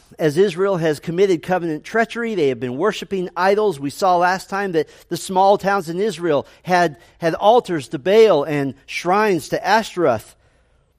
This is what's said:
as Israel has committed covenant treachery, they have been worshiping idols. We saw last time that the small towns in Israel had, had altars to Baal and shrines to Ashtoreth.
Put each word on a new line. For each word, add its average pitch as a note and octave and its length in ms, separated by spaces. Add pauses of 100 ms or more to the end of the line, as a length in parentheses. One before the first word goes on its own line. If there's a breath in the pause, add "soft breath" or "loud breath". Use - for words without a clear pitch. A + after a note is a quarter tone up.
(180)
as D3+ 180
Israel F#3+ 400
has D#3 240
committed F3 420
covenant E3+ 420
treachery, A3+ 500
they D3+ 140
have A#2+ 120
been B2 160
worshiping F#3 600
idols. G3 440
We C#3+ 80
saw F3+ 280
last F3+ 340
time G3 220
that D#3 160 (200 loud breath)
the F3 80
small G3 400
towns G3 320
in E3+ 120
Israel E3+ 460 (160 soft breath)
had, E3+ 360 (200 soft breath)
had E3 160
altars G3+ 540
to D#3 100
Baal F#3 460
and C#3+ 300 (100)
shrines F#3+ 640
to D#3+ 160
Ashtoreth. F3 720 (640)